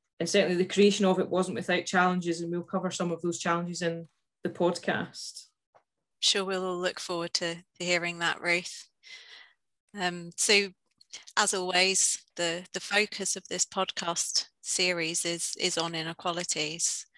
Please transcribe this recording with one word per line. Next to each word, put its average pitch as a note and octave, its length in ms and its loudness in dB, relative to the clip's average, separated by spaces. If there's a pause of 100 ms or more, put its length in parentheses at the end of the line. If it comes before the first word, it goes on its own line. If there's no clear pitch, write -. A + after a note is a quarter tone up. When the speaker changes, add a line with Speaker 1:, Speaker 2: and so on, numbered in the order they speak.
(180)
Speaker 1:
And E3+ 100 -2
certainly F3+ 280 4
the F#3 80 2
creation G3+ 400 6
of F#3 140 4
it F#3 100 0
wasn't F#3 280 0
without F3+ 280 0
challenges, F3+ 560 2
and E3+ 100 -4
we'll F3 120 -2
cover F3+ 280 -4
some F3 220 -2
of E3 80 -4
those E3+ 180 -2
challenges F3 440 -2
in E3 260 -4 (360)
the - 60 -4
podcast. - 960 -2 (760)
Speaker 2:
Sure, G3 240 2
we'll F#3 220 -2
all F3+ 120 -4
look F#3 200 -2
forward E3+ 360 -6
to, E3+ 200 -2
to F3 300 -14
hearing F3 340 0
that, E3+ 220 0
Ruth. - 480 -2 (1080)
Um, F3 400 -4
so, G3+ 340 4 (640)
as G#3+ 180 2
always, F#3 680 2 (140)
the, E3+ 300 -2 (100)
the F#3 60 -6
focus - 560 0
of F#3 100 -12
this - 180 -2
podcast - 840 -2 (120)
series F3 640 0
is, E3+ 360 -4
is F3+ 180 0
on E3 160 0
inequalities. E3 1120 -4 (120)